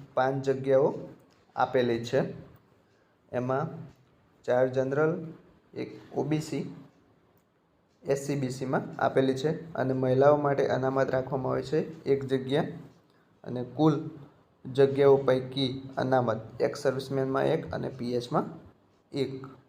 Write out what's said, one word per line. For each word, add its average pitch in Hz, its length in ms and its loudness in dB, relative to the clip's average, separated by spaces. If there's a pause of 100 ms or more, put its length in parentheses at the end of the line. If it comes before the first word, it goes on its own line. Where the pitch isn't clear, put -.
(140)
પાંચ 135 300 0
જગ્યાઓ 135 500 2 (640)
આપેલી 120 480 2
છે. - 300 0 (960)
એમાં 131 340 -2 (800)
ચાર 127 240 4
જનરલ, 147 640 0 (420)
એક - 440 -10
ઓબીસી, 147 560 -4 (1300)
એસસી, 139 300 -2
બીસીમાં 131 600 -4
આપેલી 131 360 2
છે. 156 380 -4
અને 131 200 -2
મહિલાઓ 131 440 4
માટે 143 320 0
અનામત 131 420 0
રાખવામાં 131 420 -2
આવે 131 100 -2
છે - 400 -4
એક 135 220 0
જગ્યા. 131 400 0 (800)
અને 120 200 -8
કુલ 143 460 2 (640)
જગ્યાઓ 139 420 6
પૈકી 131 800 2
અનામત 123 680 0
એક 123 140 2
સર્વિસમેનમાં 135 680 -2
એક 139 280 -2
અને 135 160 -6
પીએચમાં 123 560 -2 (680)
એક. 135 340 -6 (220)